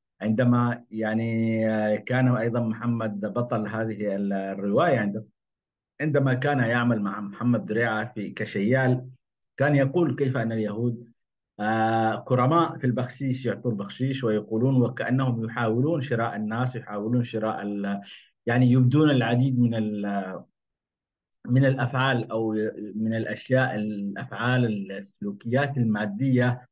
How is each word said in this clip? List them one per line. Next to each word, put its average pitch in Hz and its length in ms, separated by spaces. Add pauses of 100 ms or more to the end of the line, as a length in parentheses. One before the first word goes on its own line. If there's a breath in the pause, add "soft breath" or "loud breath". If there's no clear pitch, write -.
(200)
عندما 120 720
يعني 113 720 (360)
كان 127 300
أيضًا 117 320
محمد 113 600
بطل 107 480
هذه 104 480
ال-، 101 160
الرواية، 101 640
عند-، 101 300 (720)
عندما 139 340
كان 139 240
يعمل 120 440
مع 101 180
محمد 104 460
دريعة 110 480
في 101 160
كشيال، 127 760 (480)
كان 143 200
يقول 139 400
كيف 131 200
أن 113 160
اليهود، 113 580 (500)
آه، 110 680
كرماء 151 500
في - 80
البخشيش، 123 600
يعطون 107 300
بخشيش 127 480
ويقولون 113 580
وكأنهم 120 640
يحاولون 120 580
شراء 117 340
الناس، 113 400
يحاولون 110 460
شراء 110 400
ال-، 101 380 (460 loud breath)
يعني 123 260
يبدون 135 380
العديد 123 480
من 117 160
ال-، 101 720 (1000)
من 131 180
الأفعال 127 680
أو 110 220 (420)
من 110 200
الأشياء، 127 600
الأفعال، 107 1160
السلوكيات 117 840
المادية 120 960